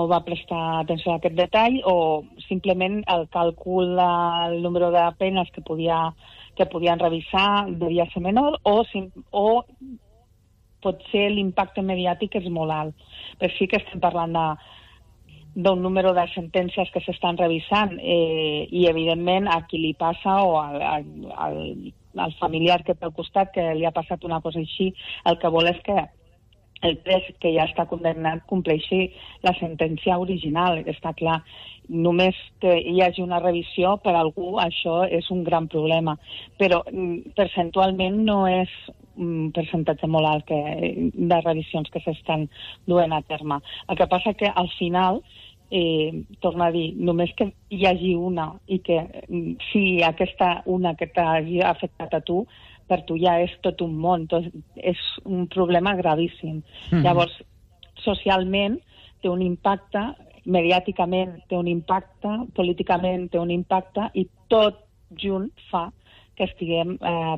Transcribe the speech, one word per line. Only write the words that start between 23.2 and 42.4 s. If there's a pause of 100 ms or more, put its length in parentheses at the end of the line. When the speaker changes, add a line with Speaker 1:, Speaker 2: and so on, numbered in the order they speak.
Speaker 1:
que (100)
li
ha
passat
una
cosa
així, (320)
el
que
vol
és
que (840)
el
pres (160)
que
ja
està
condemnat
compleixi (320)
la
sentència
original,
està
clar. (460)
Només (240)
que
hi
hagi
una
revisió,
per
algú
això
és
un
gran
problema, (420)
però,
mm,
percentualment
no
és (460)
un
percentatge
molt
alt
que, (520)
de
revisions
que
s'estan (380)